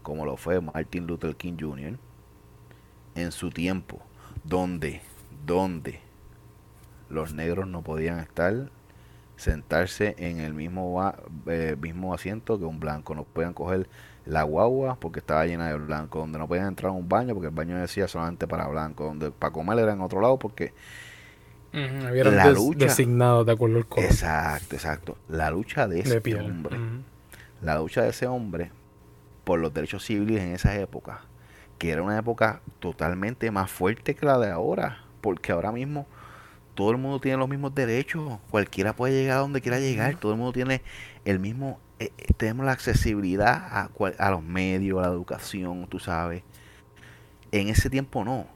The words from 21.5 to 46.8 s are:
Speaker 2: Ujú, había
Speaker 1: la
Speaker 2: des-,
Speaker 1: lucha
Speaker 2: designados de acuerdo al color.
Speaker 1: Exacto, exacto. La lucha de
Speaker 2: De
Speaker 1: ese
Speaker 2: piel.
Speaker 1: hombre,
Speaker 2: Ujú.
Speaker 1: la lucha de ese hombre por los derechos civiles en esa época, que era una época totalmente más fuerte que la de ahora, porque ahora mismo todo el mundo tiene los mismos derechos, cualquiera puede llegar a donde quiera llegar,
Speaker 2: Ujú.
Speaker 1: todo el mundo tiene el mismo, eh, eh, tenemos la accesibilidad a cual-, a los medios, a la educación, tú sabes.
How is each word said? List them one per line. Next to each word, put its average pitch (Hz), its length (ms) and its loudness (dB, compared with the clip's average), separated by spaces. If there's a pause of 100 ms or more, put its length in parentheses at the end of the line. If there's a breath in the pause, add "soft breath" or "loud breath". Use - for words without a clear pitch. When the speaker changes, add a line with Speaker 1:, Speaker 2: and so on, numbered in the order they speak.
Speaker 2:
Ujú, 135 340 -4
había 127 160 4
Speaker 1:
la 101 240 10
Speaker 2:
des-, - 80 12
Speaker 1:
lucha 139 300 4
Speaker 2:
designados 120 600 6
de 117 60 4
acuerdo 113 260 4
al 117 100 2
color. 90 220 2
Speaker 1:
Exacto, 78 680 2
exacto. 76 420 -6 (100)
La 78 240 0
lucha 117 360 0
de 90 80 -2
Speaker 2:
De 87 60 2
Speaker 1:
ese 113 200 2
Speaker 2:
piel. 107 240 -2
Speaker 1:
hombre, 87 320 -6
Speaker 2:
Ujú. 117 80 -4 (760 loud breath)
Speaker 1:
la 78 160 0
lucha 80 260 0
de 113 60 4
ese 123 180 -2
hombre 101 440 -4 (720)
por 87 160 2
los 80 140 0
derechos 80 300 -4
civiles 104 380 2
en 87 120 -2
esa 98 260 2
época, - 420 -8 (560 soft breath)
que 82 140 -2
era 80 100 0
una 101 160 0
época 113 440 0 (180)
totalmente 92 720 -2
más 95 200 0
fuerte 110 440 0
que - 100 -4
la 139 140 6
de 107 120 2
ahora, 147 520 -2 (180)
porque 98 300 -2
ahora 95 200 0
mismo 143 340 -6 (720 loud breath)
todo 101 160 2
el 120 60 2
mundo 135 220 -2
tiene 131 180 0
los 131 100 0
mismos 139 260 -4
derechos, 135 680 0 (120)
cualquiera 101 420 2
puede 127 280 0
llegar 131 160 2
a 135 40 4
donde 139 200 0
quiera 123 180 0
llegar, 131 320 2
Speaker 2:
Ujú. 175 80 -6
Speaker 1:
todo 107 140 0
el 110 40 0
mundo 120 160 -2
tiene 127 280 0 (440 loud breath)
el 95 140 2
mismo, 123 400 -6 (200)
eh, - 180 -6
eh, - 200 4
tenemos 117 280 0
la 135 80 4
accesibilidad 107 1000 4
a 101 180 0
cual-, - 300 -2
a 98 120 4
los 85 120 0
medios, 92 560 0
a 90 80 2
la 90 60 2
educación, 90 760 -6
tú 92 120 -8
sabes. 85 440 -4 (1080 loud breath)